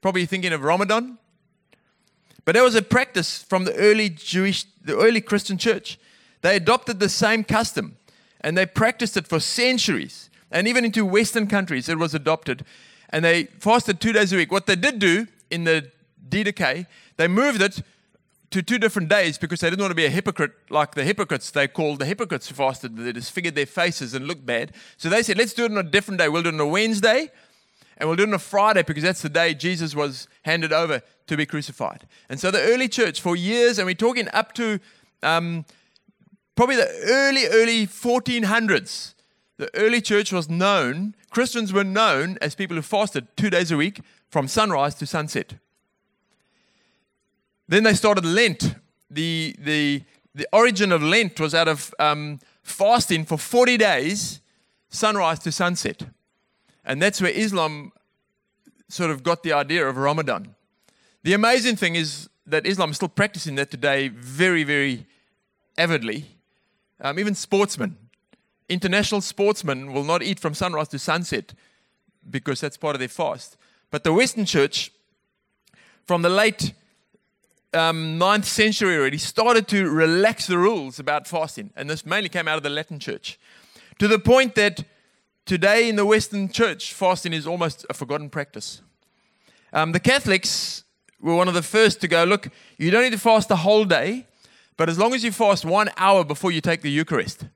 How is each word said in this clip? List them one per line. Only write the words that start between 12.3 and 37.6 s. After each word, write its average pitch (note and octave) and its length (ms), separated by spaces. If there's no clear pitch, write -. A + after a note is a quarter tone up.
And D#3+ 120
they E3+ 200
fasted A3 400
two A3+ 120
days G#3 220
a G3 40
week. E3 140
What G3 140
they G3 100
did A#3+ 220
do G3+ 300
in E3+ 140
the D#3+ 260
Didache, F3+ 600
they D#3+ 100
moved A3 340
it G3 220
to F#3+ 120
two A#3 160
different G3+ 300
days F3+ 280
because E3+ 220
they E3+ 100
didn't F3+ 120
want F#3+ 100
to E3+ 40
be D#3+ 100
a C#3 40
hypocrite E3 420
like D3+ 260
the C#3+ 80
hypocrites F3+ 480
they C#3 160
called D3 320
the C#3 60
hypocrites C#3+ 440
who C3+ 60
fasted. C3 420
They A#2+ 140
disfigured D#3 420
their C#3+ 140
faces D#3+ 480
and C3 100
looked D3 200
bad. A#2+ 280
So - 100
they G#3 140
said, G3 160
"Let's A3+ 160
do A#3+ 120
it A3+ 60
on G#3+ 60
a F#3+ 60
different F#3 360
day. D#3+ 100
We'll E3 120
do E3+ 80
it D#3+ 60
on D#3 40
a D3 60
Wednesday, A3 680
and D#3 120
we'll E3 60
do F#3 80
it G#3+ 60
on G#3 40
a F#3 60
Friday G3+ 420
because D3+ 220
that's F#3 180
the D#3 80
day E3 240
Jesus D#3+ 400
was C#3+ 340
handed D#3+ 300
over D#3 300
to D#3 100
be D3+ 80
crucified." - 600
And C#3 120
so F#3 100
the F#3+ 120
early B3 260
church G3+ 340
for F3 140
years, A3+ 420
and G3 80
we're F#3 80
talking A3 400
up A3 200
to, A3 260
um, E3 440
probably B3+ 220
the - 120
early, C4+ 420
early A3+ 400